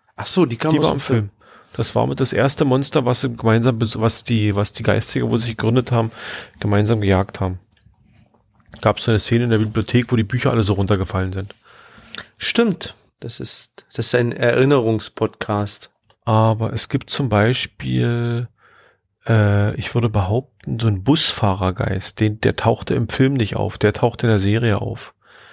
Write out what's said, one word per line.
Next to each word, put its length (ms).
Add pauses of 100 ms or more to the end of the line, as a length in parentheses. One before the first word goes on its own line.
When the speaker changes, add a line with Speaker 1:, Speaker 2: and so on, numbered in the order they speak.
(160)
Speaker 1:
Ach 100
so, 180
die 120
kam 160
Speaker 2:
Die 80
Speaker 1:
aus 60
Speaker 2:
war 60
Speaker 1:
dem 40
Speaker 2:
im 40
Speaker 1:
Film. 180
Speaker 2:
Film. 120 (420)
Das 220
war 120
mit 140
das 140
erste 320
Monster, 400
was 160
sie 120
gemeinsam 440
bes-, 220
was 240
die, 300
was 200
die 80
Geistiger, 480
wo 80
sie 80
sich 100
gegründet 360
haben, 180 (480)
gemeinsam 420
gejagt 400
haben. 180 (1200)
Gab's 240
so 80
eine 80
Szene 240
in 60
der 80
Bibliothek, 520
wo 60
die 80
Bücher 260
alle 120
so 120
runtergefallen 580
sind. 220 (840)
Speaker 1:
Stimmt. 560 (260)
Das 200
ist, 440 (100)
das 120
ist 80
ein 180
Erinnerungspodcast. 1600 (340)
Speaker 2:
Aber 480
es 160
gibt 220
zum 180
Beispiel, 1200 (800)
äh, 480
ich 180
würde 140
behaupten, 720
so 80
ein 140
Busfahrergeist, 1200
den, 200
der 160
tauchte 380
im 140
Film 260
nicht 220
auf, 220
der 140
taucht 300
in 60
der 120
Serie 400
auf. 340 (380)